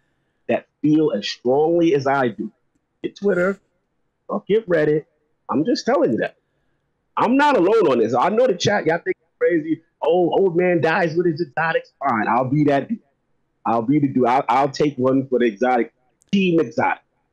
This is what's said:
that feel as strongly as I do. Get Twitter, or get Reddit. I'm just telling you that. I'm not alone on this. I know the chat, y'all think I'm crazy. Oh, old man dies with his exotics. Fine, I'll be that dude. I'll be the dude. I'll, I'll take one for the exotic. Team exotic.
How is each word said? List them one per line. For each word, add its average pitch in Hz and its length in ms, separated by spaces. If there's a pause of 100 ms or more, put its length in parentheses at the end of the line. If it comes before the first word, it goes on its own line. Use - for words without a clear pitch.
(480)
that - 200 (140)
feel 151 300
as 104 160
strongly 160 680
as 135 120
I 135 220
do. 104 220 (520)
Get - 120
Twitter, 196 440 (680)
or 202 200
get 220 220
Reddit. 151 360 (440)
I'm 139 160
just 240 200
telling 254 280
you 104 60
that. - 160 (840)
I'm 226 180
not 285 220
alone 196 340
on 123 80
this. 113 140
I 131 160
know 233 180
the 202 80
chat, 208 300
y'all 160 140
think - 220
I'm - 180
crazy. 160 420 (200)
Oh, 170 300
old 185 240
man 180 260
dies 160 340
with 175 100
his 165 160
exotics. 165 580
Fine, 113 280
I'll 123 220
be 147 160
that 139 240
dude. 226 100 (680)
I'll 117 160
be 135 180
the 139 80
dude. 127 180
I'll, 127 240
I'll 135 200
take 147 280
one 131 300
for 123 120
the 120 60
exotic. 117 480 (380)
Team 185 280
exotic. 120 420 (320)